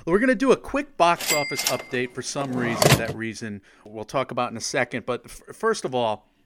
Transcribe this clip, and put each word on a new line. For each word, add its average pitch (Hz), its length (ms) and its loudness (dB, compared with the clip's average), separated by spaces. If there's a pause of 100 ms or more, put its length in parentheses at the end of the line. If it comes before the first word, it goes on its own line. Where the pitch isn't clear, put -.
We're 175 100 4
gonna 254 160 2
do 247 180 2
a 175 60 6
quick - 400 -6
box 170 340 2
office 147 340 -2
update 127 500 -2
for 127 80 -8
some 139 280 -6
reason. 117 460 4
That 113 180 -4
reason 110 460 -8 (240)
we'll 107 200 -10
talk 131 260 -2
about 120 180 0
in 113 80 -8
a - 20 -8
second. 127 460 -2
But 123 200 -4
f-, - 300 -18
first 220 300 -2
of 139 80 -4
all, 113 320 0 (200)